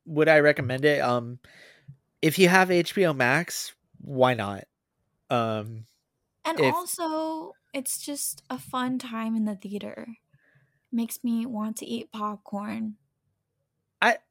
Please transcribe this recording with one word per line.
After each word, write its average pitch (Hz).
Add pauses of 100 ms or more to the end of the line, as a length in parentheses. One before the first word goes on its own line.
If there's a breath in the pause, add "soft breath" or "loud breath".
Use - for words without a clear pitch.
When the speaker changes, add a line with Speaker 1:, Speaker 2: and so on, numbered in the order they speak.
Speaker 1:
would 156
I 156
recommend 143
it? 147
Um, 123 (800 soft breath)
if 156
you 185
have 185
H 175
B 190
O 160
Max, 135 (260)
why 127
not? 101 (640)
Um, 110 (600)
Speaker 2:
And 330
Speaker 1:
if 254
Speaker 2:
also, 320 (200)
it's 269
just -
a 254
fun 254
time 226
in 220
the 208
theater. 202 (840)
Makes 233
me 233
want 220
to -
eat -
popcorn. 214 (1080)
Speaker 1:
I, 226 (120)